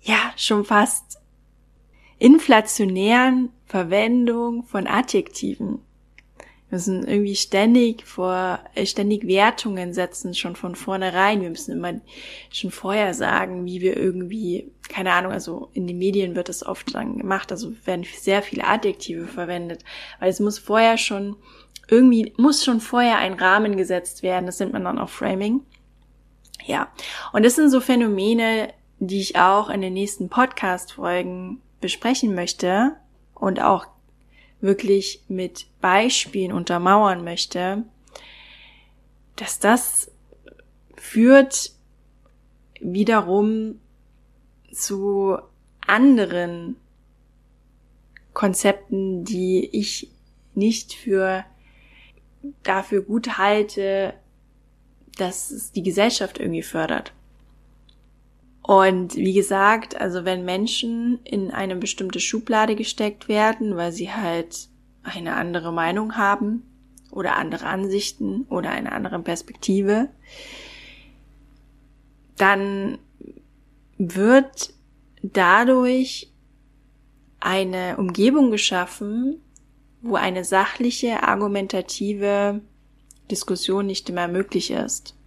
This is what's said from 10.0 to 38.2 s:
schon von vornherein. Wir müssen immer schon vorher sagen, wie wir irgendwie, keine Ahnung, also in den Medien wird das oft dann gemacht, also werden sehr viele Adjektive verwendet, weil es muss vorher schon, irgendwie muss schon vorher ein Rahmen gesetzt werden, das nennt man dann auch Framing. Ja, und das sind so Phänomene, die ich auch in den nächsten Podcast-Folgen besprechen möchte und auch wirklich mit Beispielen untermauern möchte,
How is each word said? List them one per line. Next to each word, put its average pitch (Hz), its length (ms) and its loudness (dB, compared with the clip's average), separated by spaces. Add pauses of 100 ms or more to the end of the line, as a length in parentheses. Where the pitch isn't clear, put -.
schon 180 200 -6
von 175 200 -10
vornherein. 190 680 0
Wir 180 80 -4
müssen - 240 -10
immer 175 220 -6 (560)
schon - 200 -6
vorher 196 440 -2
sagen, 180 500 -2
wie 180 160 -8
wir 185 160 0
irgendwie, 185 760 -4 (160)
keine 185 260 -2
Ahnung, 185 200 0
also - 400 -10
in 180 140 -4
den 175 100 -6
Medien 185 400 0
wird 175 140 -6
das - 160 -10
oft - 280 -10
dann - 220 -6
gemacht, 190 360 -4
also 226 200 -10 (140)
werden 175 180 -4 (160)
sehr 196 220 0
viele - 240 -6
Adjektive 175 600 -2
verwendet, 170 560 -10 (380)
weil 185 80 2
es 190 120 -2
muss 208 180 0
vorher 226 400 4
schon, 202 380 -4 (520)
irgendwie 240 480 8
muss 285 260 4
schon 233 180 0
vorher 240 360 2
ein 185 160 0
Rahmen 196 460 4
gesetzt 180 440 -2
werden, 180 220 0
das 180 140 -8
nennt 190 160 -2
man - 100 -4
dann 180 140 -4
auch - 100 -4
Framing. 208 540 -2 (1040)
Ja, - 260 -4 (400)
und 214 140 6
das 247 80 6
sind 302 160 6
so 262 100 6
Phänomene, 226 960 2 (240)
die 196 220 -4
ich - 180 -4
auch 196 320 4
in 208 100 -2
den 185 140 -4
nächsten 196 340 -6
Podcast-Folgen 180 1300 -4 (180)
besprechen 226 540 -2
möchte 185 600 0 (380)
und 190 260 -2
auch - 280 2 (760)
wirklich 196 680 0
mit 185 380 -8 (140)
Beispielen 196 720 0
untermauern 180 720 2
möchte, 180 600 -4 (1500)